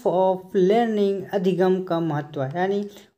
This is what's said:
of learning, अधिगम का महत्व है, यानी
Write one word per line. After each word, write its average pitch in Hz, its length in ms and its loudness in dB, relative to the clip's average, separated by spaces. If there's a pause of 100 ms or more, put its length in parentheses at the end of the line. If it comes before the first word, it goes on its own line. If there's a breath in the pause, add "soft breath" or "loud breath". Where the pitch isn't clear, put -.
of 185 560 0
learning, 208 520 2 (180)
अधिगम 185 500 2
का 170 180 -2
महत्व 147 400 -4
है, 135 160 -4
यानी 202 280 -2 (320 loud breath)